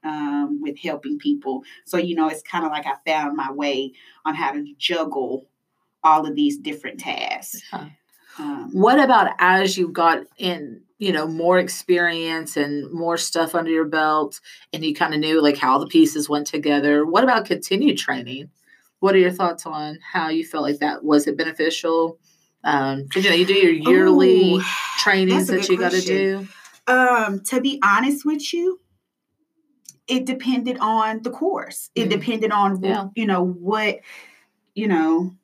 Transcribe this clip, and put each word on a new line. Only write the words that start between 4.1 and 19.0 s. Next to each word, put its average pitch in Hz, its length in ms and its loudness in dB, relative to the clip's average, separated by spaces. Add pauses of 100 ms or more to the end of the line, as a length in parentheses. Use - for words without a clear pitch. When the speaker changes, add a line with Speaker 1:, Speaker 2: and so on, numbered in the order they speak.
Speaker 1:
on 156 80 -4
how 151 180 -4
to 147 100 -6 (160)
juggle 139 680 -4 (580)
all 156 220 4
of 143 100 -6
these 147 220 0
different 143 420 -12
tasks. - 640 -8 (100)
Speaker 2:
Yeah. 151 160 -12 (500)
Speaker 1:
Um, 147 340 -10
Speaker 2:
What 233 280 4
about 247 380 4
as 190 400 2
you 175 100 0
got 170 360 0 (120)
in, 151 460 -8 (160)
you 202 140 -2
know, 156 140 -2
more 165 320 2
experience 165 1000 -2
and 143 340 -4
more 170 240 -2
stuff 165 380 -2
under 165 160 -2
your 160 160 2
belt, 156 540 0 (320)
and 160 120 -8
you 151 100 -2
kinda 156 220 0
knew, 156 240 2
like, 147 160 4
how 135 220 2
the 151 80 -2
pieces 151 420 4
went 147 180 -2
together? 147 600 0
What 190 180 2
about 233 220 2
continued 214 500 0
training? 127 540 -10 (500)